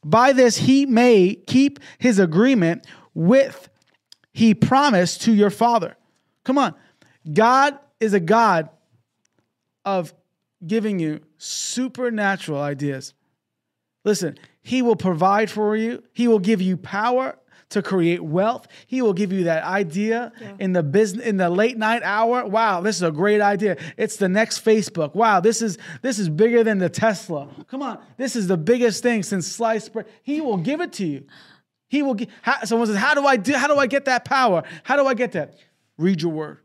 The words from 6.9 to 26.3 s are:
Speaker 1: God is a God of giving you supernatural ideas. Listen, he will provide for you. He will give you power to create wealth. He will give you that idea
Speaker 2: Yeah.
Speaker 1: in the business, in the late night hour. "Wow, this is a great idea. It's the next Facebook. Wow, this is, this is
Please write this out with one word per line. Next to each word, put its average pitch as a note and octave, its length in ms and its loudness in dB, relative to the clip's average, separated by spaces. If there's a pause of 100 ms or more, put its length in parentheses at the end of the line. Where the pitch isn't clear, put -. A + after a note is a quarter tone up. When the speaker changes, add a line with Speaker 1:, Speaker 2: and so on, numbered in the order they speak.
Speaker 1:
God C4 460 4 (200)
is A3 140 -2
a G3+ 80 2
God F3+ 480 2 (1200)
of F#3 260 -4 (540)
giving G#3 320 -2
you D#3 220 -4 (160)
supernatural A3 1200 -4
ideas. C#3+ 540 -6 (880)
Listen, F#3 360 -2 (240)
he B3+ 180 -4
will A#3 160 2
provide F#3+ 540 0
for G#3+ 260 -2
you. A3+ 260 -6 (120)
He A#3+ 120 0
will A3 120 4
give F#3+ 240 0
you F#3 160 0
power B3 600 -4 (300)
to G3+ 140 -4
create F3 420 0
wealth. F#3+ 420 -2 (200)
He B3+ 160 -4
will G#3+ 100 2
give F3+ 180 -2
you F#3+ 140 -2
that E3 200 -2
idea G#3 760 -4
Speaker 2:
Yeah. G3+ 180 -16
Speaker 1:
in F#3+ 140 -2
the F3 100 0
business, G3+ 440 0
in G#3 100 -2
the F3+ 140 0
late A3 260 0
night A3 260 -2
hour. A3+ 440 0
"Wow, G3+ 340 0
this G3 160 -4
is F3 60 -4
a E3 80 0
great G#3 320 0
idea. G3+ 340 0 (220)
It's G#3+ 180 -4
the G3 120 0
next G#3+ 360 -2
Facebook. F#3+ 500 0
Wow, G#3 260 4
this A3 200 2
is, G#3+ 160 -4 (240)
this A#3 180 -4
is F3+ 120 -2